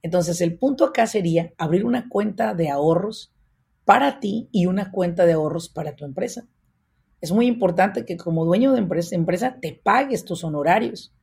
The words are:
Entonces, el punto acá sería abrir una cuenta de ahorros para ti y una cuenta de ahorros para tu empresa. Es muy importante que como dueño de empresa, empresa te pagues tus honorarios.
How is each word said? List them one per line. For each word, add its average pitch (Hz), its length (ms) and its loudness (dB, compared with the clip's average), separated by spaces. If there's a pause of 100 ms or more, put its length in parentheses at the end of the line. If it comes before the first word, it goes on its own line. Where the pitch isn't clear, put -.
Entonces, 170 380 0
el 170 180 0
punto 269 280 2
acá 226 200 2
sería 165 520 0
abrir 165 260 0
una 240 240 -2
cuenta 214 460 -2
de 165 160 -2
ahorros 165 640 -2 (500)
para 269 360 4
ti 220 300 -4
y 180 160 2
una 190 240 -2
cuenta 175 360 2
de 170 60 6
ahorros 160 360 0
para 151 260 -10
tu 147 120 -16
empresa. 196 400 -8 (760)
Es 165 120 -6
muy 233 140 4
importante 196 600 0
que 175 100 -8
como 165 300 -2
dueño 226 260 4
de 247 60 2
empresa, 170 360 -2
empresa 185 460 -2
te 160 120 -8
pagues 247 520 0
tus 170 180 -8
honorarios. 165 800 -2